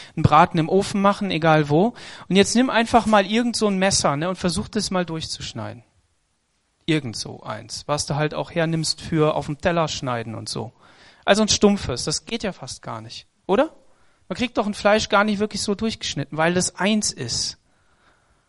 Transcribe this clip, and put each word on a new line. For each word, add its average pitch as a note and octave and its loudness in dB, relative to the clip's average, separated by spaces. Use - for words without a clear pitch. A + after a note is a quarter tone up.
einen D#3+ -4
Braten D#3+ 6
im D#3+ 0
Ofen G3 0
machen, G3+ 2
egal D#3 4
wo. F3 4
Und F3+ 2
jetzt G3 4
nimm B3+ 4
einfach A3+ 2
mal G#3 4
irgend A3+ 0
so A3 0
ein G3+ 2
Messer, F#3 2
ne, D#3 -2
und F#3 -4
versuch - -2
das - -4
mal F3+ 0
durchzuschneiden. B2 -10
Irgend C#3+ -2
so - -12
eins, A2 -12
was D3 -2
du D3+ -4
halt D3+ 0
auch - -6
hernimmst D#3+ -2
für D#3 0
auf D3 -4
dem D3 -8
Teller E3+ 0
schneiden A#2 -6
und G#2+ -12
so. A2+ -8
Also G3+ 6
ein G#3 0
stumpfes, G3+ 0
das - -6
geht A#3 -8
ja F#3+ -4
fast - -14
gar A#2+ -10
nicht, - -18
oder? B3 2
Man F#3 -6
kriegt B3 -4
doch G#3+ 0
ein G#3 -4
Fleisch G#3+ 2
gar G3+ 4
nicht G#3 0
wirklich G#3+ -4
so G#3 -2
durchgeschnitten, F3 -6
weil E3 2
das F3+ -2
eins G#3 0
ist. - -8